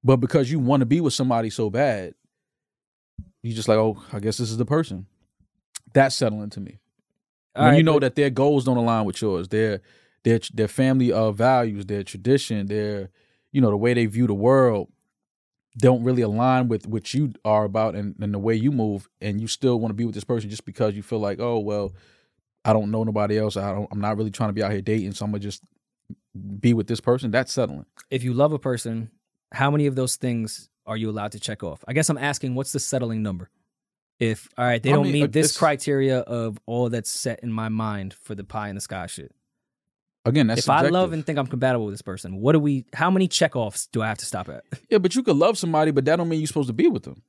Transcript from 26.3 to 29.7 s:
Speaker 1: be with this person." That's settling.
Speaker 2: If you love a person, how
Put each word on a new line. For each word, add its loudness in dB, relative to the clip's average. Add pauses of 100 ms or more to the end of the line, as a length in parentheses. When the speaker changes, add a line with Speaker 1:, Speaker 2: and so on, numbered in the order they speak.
Speaker 1:
be 4
with 0
this -4
person." 0
That's -2
settling. -4 (260)
Speaker 2:
If -4
you -2
love 4
a -4
person, -6 (420)
how 2